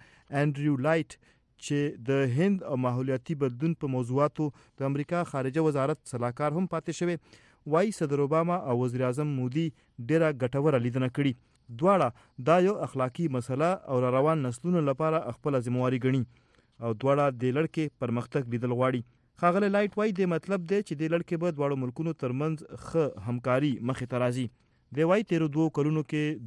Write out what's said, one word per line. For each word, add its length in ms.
انډریو 340
لایټ، 300
چې 180
د 260
هند 340
او 160
ماحولیاتي 560
بدلون 380
په 160
موضوعاتو 560
د 380
امریکا 420
خارجه 340
وزارت 480
سلاکار 460
هم 80
پاتې 240
شوی، 260
وایي 320
صدر 280
اوباما 340
او 180
وزیر 320
اعظم 300
مودي 260
ډېره 680
ګټوره 520
لیدنه 240
کړې. 400
دواړه 380
دا 200
یو 140
اخلاقي 420
مسله 420
او 120
را 100
روان 340
نسلونو 380
لپاره 540
خپله 320
ذمواري 320
ګڼي 240
او 140
دواړه 380
دې 260
لړ 100
کې 180
پرمختګ 560
لیدل 180
غواړي. 280
ښاغلی 300
لایټ 280
وایي، 160
دې 200
مطلب 340
دی 140
چې 180
دې 140
لړ 100
کې 180
به 160
دواړو 260
ملکونو 300
ترمنځ 440
ښه 200
همکاري 500
مخې 320
ته 120
راځي. 240
دی 120
وایي، 200
تیرو 240
دوو 220
کلونو 340
کې 200